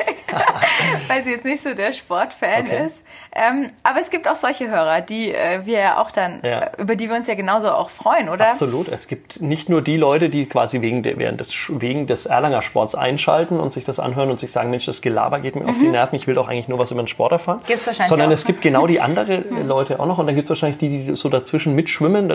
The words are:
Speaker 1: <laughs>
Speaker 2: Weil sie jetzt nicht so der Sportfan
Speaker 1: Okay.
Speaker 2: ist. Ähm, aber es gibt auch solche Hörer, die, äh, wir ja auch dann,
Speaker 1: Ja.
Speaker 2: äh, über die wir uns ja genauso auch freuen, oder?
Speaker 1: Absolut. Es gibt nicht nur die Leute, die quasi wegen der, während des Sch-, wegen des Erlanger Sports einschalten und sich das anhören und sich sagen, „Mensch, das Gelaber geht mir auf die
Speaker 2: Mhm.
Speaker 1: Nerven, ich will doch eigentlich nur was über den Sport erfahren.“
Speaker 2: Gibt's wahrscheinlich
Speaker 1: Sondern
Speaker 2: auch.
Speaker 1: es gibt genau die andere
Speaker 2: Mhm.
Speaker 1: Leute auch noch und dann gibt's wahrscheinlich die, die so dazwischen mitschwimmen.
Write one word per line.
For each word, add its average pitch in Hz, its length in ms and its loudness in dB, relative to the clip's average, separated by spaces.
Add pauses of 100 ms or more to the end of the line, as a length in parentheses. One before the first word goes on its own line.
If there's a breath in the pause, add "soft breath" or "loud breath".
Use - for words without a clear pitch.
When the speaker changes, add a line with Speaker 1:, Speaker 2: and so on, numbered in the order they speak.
(280)
Speaker 1:
<laughs> - 800 0
Speaker 2:
Weil 262 160 0
sie 247 80 -4
jetzt 240 140 -4
nicht 285 180 -2
so 269 100 -4
der 202 200 -2
Sportfan 202 720 -2
Speaker 1:
Okay. 247 200 -2
Speaker 2:
ist. - 180 -10 (300 loud breath)
Ähm, 254 340 0 (160)
aber 269 160 2
es - 100 -2
gibt 330 180 -2
auch 320 80 2
solche 247 340 -2
Hörer, 165 320 2
die, 220 320 -4
äh, 185 320 -2
wir 220 140 0
ja 196 220 4
auch 214 100 -2
dann, 180 320 -2
Speaker 1:
Ja. 120 160 -2
Speaker 2:
äh, - 220 -4
über 208 160 0
die 220 120 -4
wir 233 60 -2
uns 233 120 -4
ja 220 80 -2
genauso 196 360 0
auch - 180 0
freuen, 240 400 2
oder? 202 200 4
Speaker 1:
Absolut. 147 400 0
Es - 180 -8
gibt - 340 -10
nicht 156 280 -2
nur 165 120 4
die 151 160 2
Leute, 156 320 4
die 143 180 0
quasi 120 340 0
wegen 113 220 0
der, 117 160 -2
während 117 220 -2
des - 120 -12
Sch-, - 280 -6
wegen 135 260 -2
des - 180 -2
Erlanger 131 360 2
Sports - 340 0
einschalten 151 640 2
und 147 140 -2
sich 127 120 -8
das 131 140 -4
anhören 131 320 0
und 117 80 -4
sich 123 120 -8
sagen, 120 200 -2
„Mensch, 123 140 -4
das - 160 -6
Gelaber 117 400 0
geht 131 140 -6
mir - 140 -6
auf 233 80 0
die 269 80 4
Speaker 2:
Mhm. - 60 4
Speaker 1:
Nerven, 120 240 2
ich - 120 -6
will - 80 2
doch 127 140 2
eigentlich 120 200 -6
nur 127 100 0
was 123 120 0
über 120 120 -2
den 113 40 -6
Sport - 260 0
erfahren.“ 180 340 0
Speaker 2:
Gibt's 240 200 0
wahrscheinlich 202 220 0
Speaker 1:
Sondern 156 200 6
Speaker 2:
auch. 233 40 6
Speaker 1:
es - 120 0
gibt 185 160 0
genau 147 260 4
die 170 140 4
andere 185 380 0
Speaker 2:
Mhm. 208 280 -4
Speaker 1:
Leute 139 320 0
auch 143 80 -2
noch 180 100 0
und 156 100 0
dann 143 80 2
gibt's 143 140 0
wahrscheinlich 151 300 -2
die, 143 260 -2
die 143 100 -2
so - 140 -2
dazwischen 135 460 0
mitschwimmen. 170 600 2